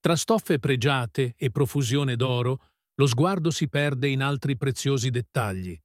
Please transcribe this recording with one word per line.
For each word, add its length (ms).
Tra 160
stoffe 420
pregiate 760
e 160
profusione 640
d'oro, 540
lo 100
sguardo 460
si 160
perde 400
in 120
altri 360
preziosi 540
dettagli. 760